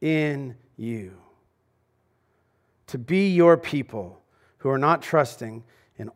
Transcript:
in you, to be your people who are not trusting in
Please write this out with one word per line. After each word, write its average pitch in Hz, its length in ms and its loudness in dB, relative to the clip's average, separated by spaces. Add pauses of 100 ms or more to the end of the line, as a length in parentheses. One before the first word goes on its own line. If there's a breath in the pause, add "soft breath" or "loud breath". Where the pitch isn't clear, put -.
in 147 560 -4 (200)
you, 110 420 -10 (1700)
to 135 120 -10
be 185 300 0
your 170 280 8
people 113 640 -8 (360)
who 135 120 -4
are 139 80 0
not 151 240 2
trusting 117 640 -2 (320 soft breath)
in 107 200 -12